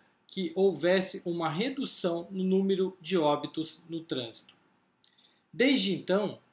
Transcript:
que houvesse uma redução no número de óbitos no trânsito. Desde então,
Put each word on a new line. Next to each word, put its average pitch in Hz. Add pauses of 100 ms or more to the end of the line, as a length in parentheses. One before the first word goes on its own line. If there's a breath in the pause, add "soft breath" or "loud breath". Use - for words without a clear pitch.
(280 soft breath)
que -
houvesse 185
uma 170
redução 185
no 190
número 190
de 175
óbitos 151
no 165
trânsito. 127 (1000 soft breath)
Desde 202
então, 180 (140)